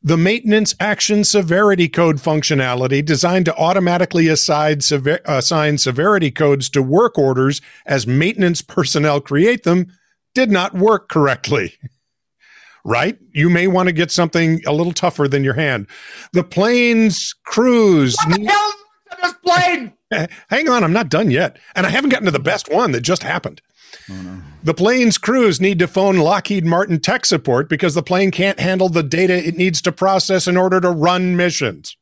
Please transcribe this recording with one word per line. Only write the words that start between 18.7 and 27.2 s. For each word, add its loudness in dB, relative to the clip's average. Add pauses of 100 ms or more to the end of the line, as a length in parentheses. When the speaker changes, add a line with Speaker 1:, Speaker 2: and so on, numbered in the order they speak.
Speaker 2:
is -18
this -4 (100)
plane? 0 (180)
Speaker 1:
<laughs> -4 (220)
Hang 0
on, 2
I'm 0
not 0
done 0
yet. -2 (160)
And 0
I -2
haven't 0
gotten 0
to 2
the -2
best -4
one 2
that -2
just -2
happened. -8 (480)
Speaker 2:
Oh, -14
no. -14 (200)
Speaker 1:
The 0
plane's 2
crews 0
need 2
to 2
phone 2
Lockheed 0
Martin 0
tech -2